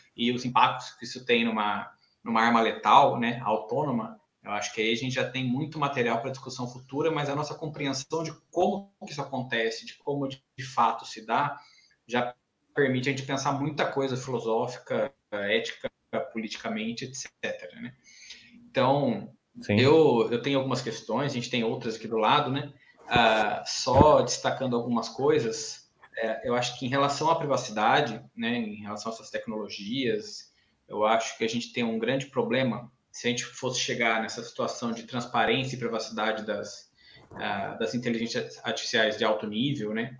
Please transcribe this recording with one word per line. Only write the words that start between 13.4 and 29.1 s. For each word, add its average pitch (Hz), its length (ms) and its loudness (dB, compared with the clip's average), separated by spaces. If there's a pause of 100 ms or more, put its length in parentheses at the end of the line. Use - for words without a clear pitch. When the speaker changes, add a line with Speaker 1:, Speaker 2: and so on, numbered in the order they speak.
Speaker 1:
muita 143 340 0
coisa 131 300 0
filosófica, 117 960 -2 (200)
ética, 104 580 -2 (420)
politicamente, 110 720 -6
et 131 100 -12
cetera, - 640 -10
né? 120 140 -12 (760)
Então, 131 640 2 (300)
Speaker 2:
Sim. 104 160 4
Speaker 1:
eu, 131 520 8
eu 117 120 0
tenho 139 160 2
algumas 131 240 0
questões, 127 500 -2
a - 20 -6
gente 120 160 -4
tem 120 140 0
outras 120 320 -2
aqui - 100 -10
do 113 100 -2
lado, 123 340 4
né? 139 220 -4 (360)
Ah, 110 580 4
só 135 560 8
destacando 123 540 -2
algumas 120 320 0
coisas, 131 760 0 (320)
é, 113 320 -4
eu 120 60 2
acho 123 240 0
que 135 80 -4
em - 20 -4
relação 139 420 0
à 165 60 4
privacidade, 117 840 0 (140)
né, 117 200 -2
em 104 260 -6
relação 107 280 -8